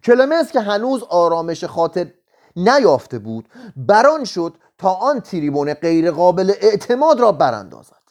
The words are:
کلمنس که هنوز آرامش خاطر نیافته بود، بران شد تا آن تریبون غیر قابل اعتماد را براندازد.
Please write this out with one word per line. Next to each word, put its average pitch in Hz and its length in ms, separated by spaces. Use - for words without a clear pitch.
کلمنس 269 480
که 247 100
هنوز 214 420
آرامش 165 600
خاطر 165 480
نیافته 175 640
بود، 113 300
بران 233 480
شد 170 340
تا 190 160
آن 247 260
تریبون 147 540
غیر 165 380
قابل 180 500
اعتماد 240 580
را 247 120
براندازد. 120 800